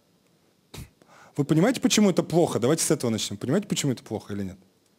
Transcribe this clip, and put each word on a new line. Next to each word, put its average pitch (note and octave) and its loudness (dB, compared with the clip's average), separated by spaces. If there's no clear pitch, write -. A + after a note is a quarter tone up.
Вы D3 0
понимаете, F3 2
почему G#3+ 4
это F3 2
плохо? D#3 2
Давайте C3+ 2
с - 0
этого C3+ 0
начнем. G#2 -4
Понимаете, F3 -2
почему D3 -2
это A2+ -6
плохо G#2 -10
или G2+ -6
нет? F#2 -12